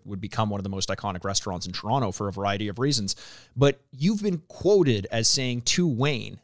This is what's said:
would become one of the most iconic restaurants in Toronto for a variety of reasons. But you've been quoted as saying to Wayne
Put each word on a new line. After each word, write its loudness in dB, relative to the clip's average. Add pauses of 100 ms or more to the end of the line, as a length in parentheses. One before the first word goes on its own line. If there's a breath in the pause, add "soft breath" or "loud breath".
would -8
become -2
one -4
of -6
the -6
most -4
iconic -6
restaurants -4
in -8
Toronto -2
for -6
a -4
variety -2
of -8
reasons. -2 (400 loud breath)
But 4 (100)
you've 0
been 0
quoted 4
as 2
saying 2
to 2
Wayne 0